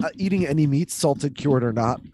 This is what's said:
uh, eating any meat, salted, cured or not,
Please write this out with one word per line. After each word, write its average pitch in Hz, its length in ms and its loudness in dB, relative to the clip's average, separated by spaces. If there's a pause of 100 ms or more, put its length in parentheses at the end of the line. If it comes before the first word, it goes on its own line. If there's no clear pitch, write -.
uh, 156 140 -4
eating 190 300 0
any 151 200 2
meat, 143 240 0
salted, 143 460 -2
cured 131 260 2
or 117 120 0
not, 113 260 0 (120)